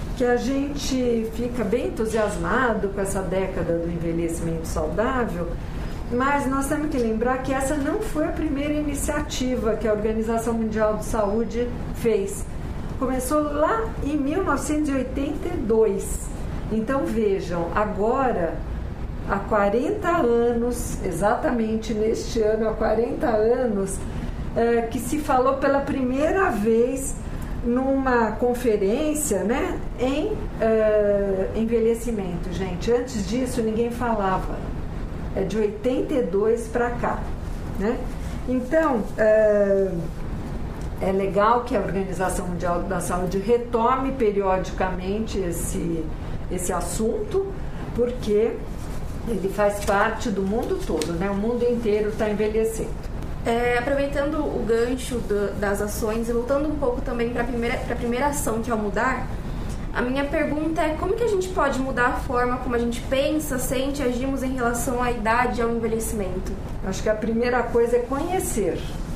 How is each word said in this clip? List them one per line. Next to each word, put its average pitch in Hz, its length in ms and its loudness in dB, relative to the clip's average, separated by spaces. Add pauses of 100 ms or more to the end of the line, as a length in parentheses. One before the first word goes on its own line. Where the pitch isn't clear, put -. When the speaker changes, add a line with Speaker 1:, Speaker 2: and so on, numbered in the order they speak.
(160)
Speaker 1:
que 247 80 0
a 240 120 4
gente 254 1000 0
fica 240 280 -2
bem 240 260 0
entusiasmado 208 1000 0
com 190 140 -4
essa 196 180 -2
década 175 540 0
do 165 120 0
envelhecimento 165 800 -2
saudável, 175 800 0 (640)
mas 269 360 2
nós 269 220 0
temos 302 200 0
que 285 80 -2
lembrar 240 460 0
que 262 100 -2
essa 277 240 0
não 302 240 0
foi 311 240 0
a 349 80 -2
primeira 294 400 -2
iniciativa 285 1040 0
que 226 100 -2
a 214 60 4
Organização 220 640 0
Mundial 214 420 2
de 170 80 -4
Saúde 220 640 0 (280)
fez. 202 500 0 (520)
Começou 269 440 0
lá 311 420 2 (180)
em 285 140 -2
mil 294 260 0
novecentos 302 460 0
e 277 40 0
oitenta 277 600 -2
e 359 60 -4
dois. 214 600 2 (520)
Então 233 320 0
vejam, 185 680 0
agora, 202 800 0 (760)
há 202 80 0
quarenta 220 720 2
anos, 240 960 2
exatamente 220 880 0
neste 220 480 0
ano, 220 280 2
há 214 40 0
quarenta 233 540 0
anos, 220 720 2 (580)
é, 233 260 2
que 226 160 -4
se - 200 -2
falou 262 360 2
pela 277 260 2
primeira 285 720 2
vez 233 640 2 (500)
numa 254 680 2
conferência, 240 1120 2
né, 302 340 0 (220)
em, 285 340 0 (280)
é, 208 960 4
envelhecimento, 220 960 0
gente. 180 400 -2
Antes 240 340 0
disso, 247 340 0
ninguém 220 300 2
falava. 208 640 0 (800)
É 196 80 0
de 190 160 0
oitenta 254 560 0
e 247 80 4
dois 214 460 2
pra 240 240 0
cá, 233 260 -2 (600)
né? 226 200 0 (500)
Então, 254 540 2 (160)
é, 208 720 6 (1120)
é 185 100 0
legal 196 520 4
que 247 120 -2
a 196 40 2
Organização 180 680 -2
Mundial 175 380 0
da 185 160 -2
Saúde 180 360 -2
retome 240 760 2
periodicamente 196 1300 0
esse, 170 640 -2 (480)
esse 180 220 -2
assunto, 370 800 0 (420)
porque 226 580 2 (760)
ele 190 260 0
faz 202 300 2
parte 220 460 2
do 196 100 0
mundo 226 460 0
todo, 165 260 0
né? 175 160 0
O 202 60 0
mundo 226 300 0
inteiro 214 520 2
tá 214 140 0
envelhecendo. 214 580 0 (560)
Speaker 2:
É, 240 340 2
aproveitando 277 600 0
o 254 280 -2
gancho 240 520 0
do, 202 420 0
das 202 220 0
ações 220 480 -2
e - 20 0
voltando 277 340 2
um 302 100 0
pouco 247 260 0
também 233 260 -2
pra 240 160 -2
primeira, 240 320 -2
pra 247 180 -4
primeira 247 340 0
ação, 233 320 0
que 240 100 -2
é 233 40 2
o 220 40 0
mudar, 226 500 0 (680)
a - 80 0
minha 269 220 0
pergunta 311 580 0
é 311 180 2
como 370 140 0
que 466 80 -2
a 466 60 2
gente 381 200 0
pode 277 300 0
mudar 254 300 2
a 277 80 0
forma 247 420 0
como 247 160 -2
a 240 40 2
gente 233 240 0
pensa, 285 540 0
sente, 269 460 -2
agimos 247 400 -2
em 262 100 -2
relação 240 480 0
à 247 100 2
idade 233 500 2
e - 20 2
ao 233 80 2
envelhecimento? 220 840 -2 (320)
Speaker 1:
Acho 190 180 -2
que - 60 0
a 214 60 4
primeira 226 480 0
coisa 233 340 4
é 240 40 6
conhecer. 269 800 0 (380)